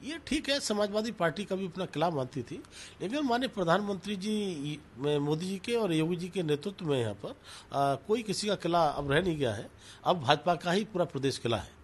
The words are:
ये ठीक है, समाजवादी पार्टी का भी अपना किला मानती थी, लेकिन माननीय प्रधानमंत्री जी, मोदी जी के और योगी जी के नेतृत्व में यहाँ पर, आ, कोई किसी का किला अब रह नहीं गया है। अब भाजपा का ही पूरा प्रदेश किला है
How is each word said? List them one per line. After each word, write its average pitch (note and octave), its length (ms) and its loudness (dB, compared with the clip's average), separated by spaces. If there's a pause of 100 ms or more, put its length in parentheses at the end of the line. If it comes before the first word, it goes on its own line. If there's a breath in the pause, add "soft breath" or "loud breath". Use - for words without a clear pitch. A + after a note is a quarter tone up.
ये D4+ 220 -8
ठीक D4 220 -2
है, C#4 120 2
समाजवादी G#3 500 0
पार्टी F3+ 340 0
का F#3+ 120 -4
भी F#3+ 100 -2
अपना F3+ 200 -4
किला D#3+ 240 0
मानती C3 320 -4
थी, G3+ 200 -10 (400 loud breath)
लेकिन A3+ 180 -2
माननीय B3+ 280 0
प्रधानमंत्री G3 680 0
जी, F3+ 640 -2 (200)
मोदी D3 480 0
जी F#3+ 120 -4
के A#3 160 -4
और G#3+ 180 2
योगी D#3+ 240 2
जी F3 120 -6
के F#3 140 -2
नेतृत्व D#3+ 440 -2
में C#3+ 140 4
यहाँ G#2+ 140 0
पर, E3+ 160 -10 (420 loud breath)
आ, C#3 220 4
कोई A3 280 0
किसी G#3 260 -2
का G3+ 60 4
किला E3+ 300 4
अब C#3 260 0
रह D3 120 6
नहीं F3 140 0
गया B2+ 180 2
है। A#2 160 -8 (340 loud breath)
अब E3+ 160 4
भाजपा D3 340 4
का F3 180 -2
ही G3+ 120 2
पूरा F3 200 -2
प्रदेश C3+ 340 -2
किला A2+ 180 0
है F2+ 140 -6 (140)